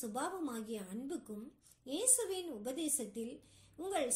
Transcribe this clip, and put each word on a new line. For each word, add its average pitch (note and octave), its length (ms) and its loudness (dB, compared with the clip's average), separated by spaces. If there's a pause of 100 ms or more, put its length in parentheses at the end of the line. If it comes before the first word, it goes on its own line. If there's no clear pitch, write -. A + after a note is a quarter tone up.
சுபாவமாகிய A#3 840 -2
அன்புக்கும் A#3 680 -6 (280)
இயேசுவின் F#4 680 4
உபதேசத்தில் A#3+ 880 -2 (360)
"உங்கள் D#4+ 400 2